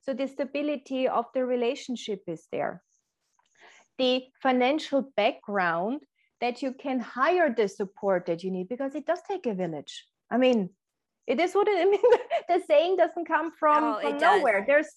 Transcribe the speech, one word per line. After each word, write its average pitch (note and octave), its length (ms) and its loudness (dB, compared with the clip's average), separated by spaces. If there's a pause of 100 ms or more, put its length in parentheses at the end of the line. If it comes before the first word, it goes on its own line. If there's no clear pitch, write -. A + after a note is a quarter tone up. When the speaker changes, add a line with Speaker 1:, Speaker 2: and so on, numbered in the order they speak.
Speaker 1:
So C4+ 140 -6
the C4+ 120 -4
stability C#4 800 -4
of A#3 280 0
the B3+ 100 0
relationship A#3+ 800 -4
is E3 240 -10
there. - 320 -4 (1160)
The B3+ 240 2 (200)
financial C4+ 720 0
background G3+ 840 -2 (400)
that A#3+ 220 -4
you C4+ 100 -4
can C4 280 -6
hire D4+ 540 0
the A3 140 0
support F#3+ 580 -4
that E3+ 160 -4
you F#3+ 80 -4
need, F#3 180 -6
because C4+ 260 -6
it D4 120 -8
does F4 220 -2
take F#4 180 -6
a A3 80 -2
village. E3 520 -8 (240)
I A#3 80 0
mean, A#3+ 320 2 (560)
it B3+ 140 -2
is F4+ 140 0
what G4+ 140 2
it, G4+ 100 2
<laughs> E4 80 2
I G4 40 4
mean, G4+ 100 2 (480)
the F4 180 2
saying E4 300 4
doesn't E4 300 0
come D#4 260 -2
from, D4+ 320 2
Speaker 2:
Oh, D4+ 140 -2
it - 40 -6
Speaker 1:
from C#4+ 160 -2
Speaker 2:
does. F4 200 6
Speaker 1:
nowhere. G#3+ 280 2
There's, D4+ 300 2